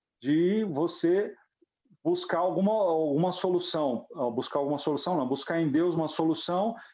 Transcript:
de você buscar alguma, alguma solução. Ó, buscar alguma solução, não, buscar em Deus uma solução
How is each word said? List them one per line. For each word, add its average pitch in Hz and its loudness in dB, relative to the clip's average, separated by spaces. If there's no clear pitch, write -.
de 180 2
você 170 0
buscar 175 0
alguma, 185 2
alguma 165 2
solução. 170 -2
Ó, 123 -2
buscar 123 -2
alguma 139 -2
solução, 151 -2
não, 127 0
buscar 139 -2
em 156 2
Deus 165 2
uma 160 0
solução 175 -2